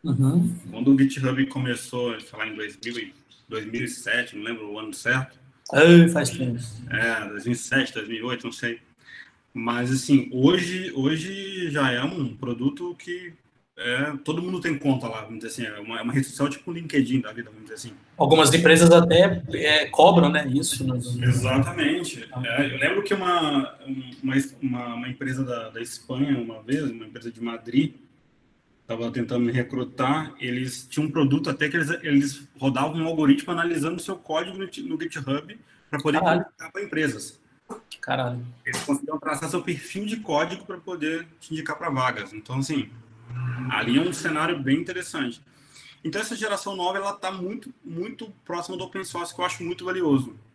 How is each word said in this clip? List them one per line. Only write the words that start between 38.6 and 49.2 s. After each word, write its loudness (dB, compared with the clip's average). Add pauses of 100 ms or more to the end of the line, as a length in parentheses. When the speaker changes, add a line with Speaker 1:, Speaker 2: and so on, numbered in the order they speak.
Speaker 2:
Eles -6
conseguiam -4
traçar -6
seu -4
perfil -8
de -6
código -2
pra -12
poder -6 (140)
te -12
indicar -6
pra -6
vagas. -2
Então, -8
assim, -4 (800)
ali 0
é 4
um -2
cenário -2
bem 2
interessante. -6 (640)
Então, -4
essa -6
geração -4
nova, -2
ela -4
tá -6
muito, -8 (100)
muito -10 (140)
próxima -8
do -8
open -10
source, -8